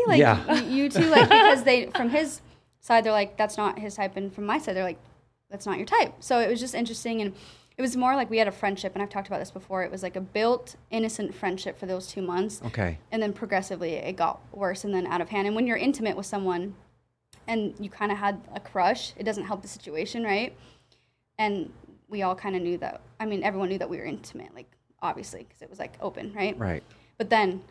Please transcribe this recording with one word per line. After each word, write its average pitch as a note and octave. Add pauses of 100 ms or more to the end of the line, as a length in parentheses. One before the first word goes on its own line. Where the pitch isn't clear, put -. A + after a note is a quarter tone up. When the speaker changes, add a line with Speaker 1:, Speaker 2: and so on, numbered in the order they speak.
Speaker 1:
Like, F#4+
Speaker 2:
Yeah. A#2
Speaker 1:
y-, -
you C4+
two?" D4
Like, D#4+
because G#4
they, B3
Speaker 2:
<laughs> -
Speaker 1:
from B3
his D4+ (380)
side, A#3
they're A3
like, G3+
"That's G#3+
not G#3
his G#3
type." G3
And G3
from G3+
my G#3+
side, G#3
they're F#3+
like, F3 (500)
"That's G3+
not -
your G3+
type." -
So B3
it A3
was A#3
just B3
interesting. A3+
And G3 (440)
it -
was B3+
more B3+
like B3
we A3
had A3
a G3
friendship. G3
And G3+
I've G3+
talked G3
about G3
this F#3+
before. F#3+
It -
was, F#3
like, F3+
a F#3+
built, A3+ (160)
innocent A3
friendship F#3+
for -
those F#3
two -
months. F#3
Speaker 2:
Okay. F#2+ (140)
Speaker 1:
And A3
then G3+
progressively F#3
it D#3+
got E3+ (140)
worse G3
and G3+
then F3+
out E3+
of E3
hand. G3+
And G#3
when A#3+
you're A#3
intimate B3
with G3
someone F#3+ (720)
and A3
you G3+
kinda G#3+
had G3+ (140)
a G3+
crush, G3+
it -
doesn't G#3
help G3
the -
situation, E3
right? G#3+ (840)
And G3+ (360)
we G#3
all F#3
kinda F#3+
knew F3
that, - (180)
I A3
mean, G#3
everyone G3
knew F#3+
that -
we E3
were -
intimate, -
like, B2 (340)
obviously, -
'cause -
it D#3
was, -
like, -
open, G#2
right? A#2
Speaker 2:
Right. F#2 (340)
Speaker 1:
But G3+
then F#3+